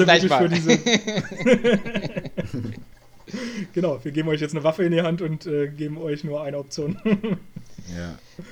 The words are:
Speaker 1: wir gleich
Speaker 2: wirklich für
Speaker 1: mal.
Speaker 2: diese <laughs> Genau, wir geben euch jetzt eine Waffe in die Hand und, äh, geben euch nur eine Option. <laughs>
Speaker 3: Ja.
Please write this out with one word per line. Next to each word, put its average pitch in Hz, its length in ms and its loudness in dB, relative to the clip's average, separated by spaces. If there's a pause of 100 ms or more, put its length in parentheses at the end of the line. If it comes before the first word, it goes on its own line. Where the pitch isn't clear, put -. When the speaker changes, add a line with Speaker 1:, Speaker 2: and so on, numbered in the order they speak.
Speaker 1:
wir 170 140 8
gleich 185 100 4
Speaker 2:
wirklich 170 320 4
für 160 80 0
Speaker 1:
mal. 214 1040 2
Speaker 2:
diese 185 1040 -4
<laughs> - 960 -12
Genau, 165 300 0
wir 151 80 -6
geben 156 180 -2
euch 151 100 0
jetzt 151 160 -4
eine 147 80 -4
Waffe 160 220 2
in 170 60 2
die 165 100 4
Hand 170 200 0
und, 156 240 -4
äh, 147 220 0
geben 147 300 -8
euch 156 260 -6
nur 147 180 -6
eine 143 160 -6
Option. 147 460 -6
<laughs> 208 360 0 (560)
Speaker 3:
Ja. 87 220 -8 (340)